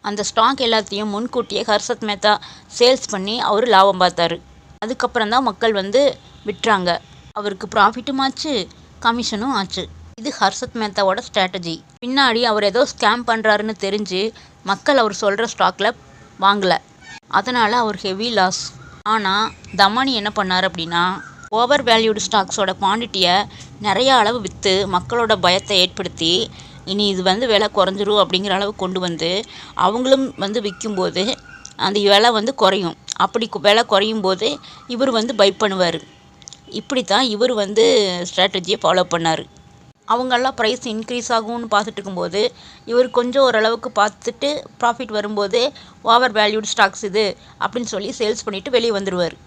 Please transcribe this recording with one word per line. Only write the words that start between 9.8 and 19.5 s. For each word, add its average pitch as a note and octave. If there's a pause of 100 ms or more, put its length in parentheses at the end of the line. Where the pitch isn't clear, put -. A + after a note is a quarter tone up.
இது A3+
ஹர்ஷத் G#3
மேத்தாவோட G3+ (120)
ஸ்ட்ராட்டஜி. F3+ (240)
பின்னாடி B3+
அவர் G#3+
ஏதோ G#3+ (100)
ஸ்கேம் A#3
பண்றாருன்னு A3
தெரிஞ்சு G3+ (300)
மக்கள் G3
அவர் G#3+
சொல்ற G#3 (100)
ஸ்டாக்ல G3+ (500)
வாங்கல, F#3+ (500)
அதனால A3+
அவர் G#3+
ஹெவி G3+
லாஸ். F#3+ (300)
ஆனா G#3 (240)